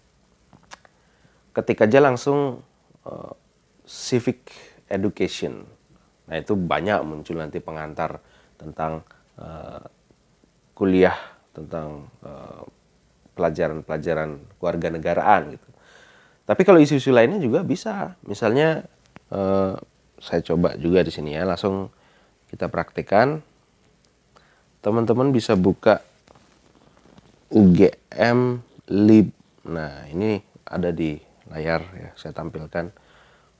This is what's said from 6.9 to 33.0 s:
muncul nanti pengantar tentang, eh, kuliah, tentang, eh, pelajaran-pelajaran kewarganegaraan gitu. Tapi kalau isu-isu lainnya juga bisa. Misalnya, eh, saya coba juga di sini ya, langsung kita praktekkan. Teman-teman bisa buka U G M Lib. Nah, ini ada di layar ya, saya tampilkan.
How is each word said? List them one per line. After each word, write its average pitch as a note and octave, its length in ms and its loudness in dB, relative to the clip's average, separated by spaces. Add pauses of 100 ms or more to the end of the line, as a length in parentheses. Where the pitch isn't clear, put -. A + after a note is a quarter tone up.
muncul D#2 400 -8
nanti D2+ 160 -10
pengantar D#2 640 -10 (400)
tentang, D#2 400 -8 (400)
eh, D#2+ 400 -16 (960)
kuliah, F#2 400 4 (320)
tentang, D2+ 560 -12 (160)
eh, - 400 -20 (720)
pelajaran-pelajaran D#2 1040 -4 (240)
kewarganegaraan E2+ 960 0
gitu. - 120 -20 (760)
Tapi G#2 160 2
kalau F#3 160 10
isu-isu C#3+ 320 4
lainnya C3 320 4
juga D3 240 0
bisa. F#3+ 480 -6 (160)
Misalnya, C3 560 0 (480)
eh, G2 400 0 (480)
saya E2+ 240 -4
coba E2 320 0
juga F2 240 2
di E2 80 0
sini D2+ 240 -8
ya, D#2 80 -6
langsung F#2+ 480 -4 (640)
kita F#2 160 -8
praktekkan. A2+ 720 0 (1400)
Teman-teman A#2 480 0
bisa A2+ 240 2
buka F#2+ 480 2 (1400)
U G2 240 6
G F#2 160 6 (240)
M B2 480 0 (300)
Lib. G#2 400 6 (400)
Nah, D2 400 -10
ini G2 320 -4 (240)
ada F2 240 -4
di D#2+ 240 -4 (320)
layar D#2+ 340 -4 (140)
ya, - 140 -16 (100)
saya - 160 -16
tampilkan. E2+ 560 -10 (680)